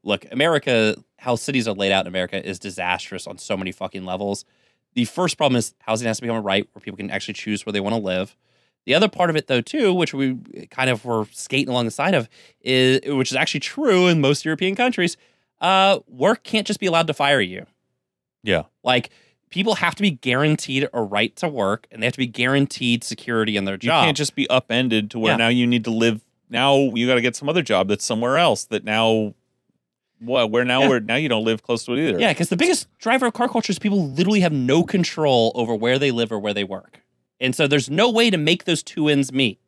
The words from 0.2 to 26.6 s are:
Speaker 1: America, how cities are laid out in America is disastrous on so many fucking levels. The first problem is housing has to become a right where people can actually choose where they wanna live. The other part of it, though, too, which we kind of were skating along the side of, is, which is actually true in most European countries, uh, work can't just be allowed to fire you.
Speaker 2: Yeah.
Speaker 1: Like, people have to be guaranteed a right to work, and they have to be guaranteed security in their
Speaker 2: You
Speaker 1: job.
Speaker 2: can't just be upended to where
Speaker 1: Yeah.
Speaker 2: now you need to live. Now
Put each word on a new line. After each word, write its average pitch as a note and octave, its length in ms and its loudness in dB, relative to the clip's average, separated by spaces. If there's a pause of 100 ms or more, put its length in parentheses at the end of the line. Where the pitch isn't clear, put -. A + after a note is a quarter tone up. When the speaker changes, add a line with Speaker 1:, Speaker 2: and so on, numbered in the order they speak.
Speaker 1:
America, C3 640 2 (240)
how B2 160 -2
cities B2 320 -2
are G2+ 80 -4
laid G2 160 0
out G2 100 2
in F2+ 60 -6
America F2+ 360 -6
is F#2 140 -8
disastrous F2+ 680 -6
on F2 100 -16
so - 180 -6
many F#2 160 -6
fucking F#2+ 320 -10
levels. G2 400 -4 (500)
The A#2+ 120 0
first F3 320 -4
problem C3 200 0
is - 220 -2
housing A2 280 -4
has A2 100 -2
to - 60 -12
become A#2 120 -4
a A2 60 -4
right G2+ 320 0
where - 80 -20
people F#2+ 160 -14
can G2 140 -10
actually G2 240 -8
choose G#2 300 -6
where G#2+ 60 -6
they G2+ 80 -2
wanna G#2+ 200 -2
live. F#2 360 -4 (500)
The - 100 0
other G3+ 120 4
part F3+ 220 0
of D#3 80 0
it, - 100 -4
though, B2 140 0
too, G#3+ 320 0
which F3 200 0
we C3+ 220 0 (360)
kind C3 180 -2
of A#2 160 -2
were A2 260 -2
skating - 380 -4
along B2 160 0
the A2+ 60 -4
side F3 240 -2
of, A#2 120 0 (340)
is, C3 440 4
which C3 260 -2
is C3 60 -2
actually - 240 -2
true G3 460 2
in E3 120 4
most C#3+ 240 2
European F#3 320 -2
countries, A#3 400 0 (460)
uh, F#3+ 460 4
work D#3+ 360 0
can't G#3+ 240 -2
just G#3 140 -4
be G3 60 -2
allowed E3 200 2
to D3+ 60 -2
fire C#3 260 2
you. F#2+ 280 -4 (760)
Speaker 2:
Yeah. F2 200 2 (200)
Speaker 1:
Like, B2 280 0 (400)
people G3 240 0
have E3+ 200 0
to G3+ 60 -6
be G#3 100 4
guaranteed C3+ 840 0
a A#2+ 80 -2
right G#2 360 0
to F3 100 -4
work, A2 440 -2
and A2 100 -12
they A#2 60 0
have A#2+ 60 0
to - 60 -12
be B2+ 80 0
guaranteed B2 760 0
security A2 520 -4
in G2 100 0
their G2 100 -4
Speaker 2:
You F2+ 40 -14 (100)
Speaker 1:
job. D#3 160 4
Speaker 2:
can't D3+ 120 0
just D3 180 -4
be C#3 140 -2
upended A#2 640 0
to A#2 80 -8
where B2+ 140 2
Speaker 1:
Yeah. A#2 40 2
Speaker 2:
now A#2 120 2
you B2 180 2
need A#2+ 180 2
to A#2 60 -2
live. A2+ 300 2 (280)
Now C#3 460 2